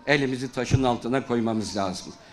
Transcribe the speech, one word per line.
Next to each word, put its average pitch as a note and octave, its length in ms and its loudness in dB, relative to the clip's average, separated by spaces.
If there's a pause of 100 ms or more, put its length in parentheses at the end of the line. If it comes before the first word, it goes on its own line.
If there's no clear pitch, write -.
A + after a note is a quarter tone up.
elimizi C3+ 460 2
taşın B2+ 300 0
altına A#2+ 440 0
koymamız A2 500 0
lazım. F#2+ 360 -4 (200)